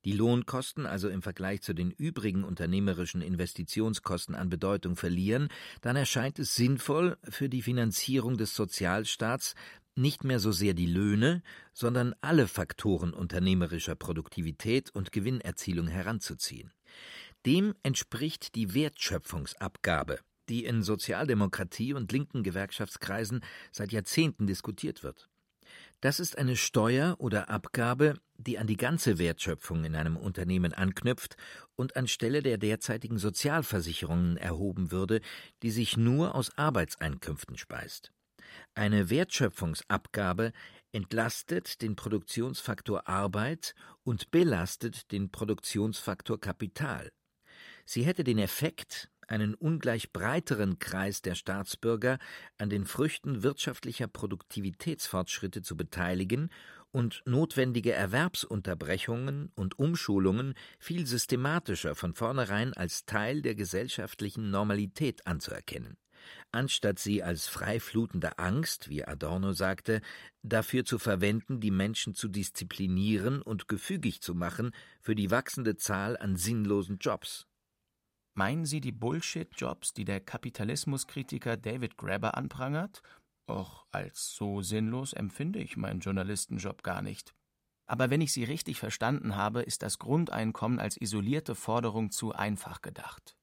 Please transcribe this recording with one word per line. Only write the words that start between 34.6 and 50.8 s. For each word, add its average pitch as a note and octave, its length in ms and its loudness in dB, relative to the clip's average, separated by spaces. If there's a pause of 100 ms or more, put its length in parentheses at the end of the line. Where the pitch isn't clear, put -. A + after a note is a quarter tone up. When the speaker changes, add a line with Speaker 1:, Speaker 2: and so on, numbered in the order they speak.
Speaker 1:
würde, F#2+ 300 2 (420)
die A#2 80 0
sich A2+ 240 0
nur B2 400 4
aus - 220 -2
Arbeitseinkünften D#2+ 1000 0
speist. - 540 -12 (600)
Eine G#2 360 6
Wertschöpfungsabgabe G2+ 1400 2 (400)
entlastet A2+ 920 -2
den G#2+ 140 0
Produktionsfaktor A2 1120 -2
Arbeit G2+ 640 0 (300)
und - 280 -2
belastet A#2 840 2
den G2 180 0
Produktionsfaktor G2+ 1080 -2
Kapital. G2 720 -6 (760)
Sie - 180 0
hätte E3 220 2
den A#2 140 6
Effekt, - 720 -2 (180)
einen G#2+ 280 0
ungleich B2+ 560 0
breiteren G#2 680 0
Kreis G2 420 -2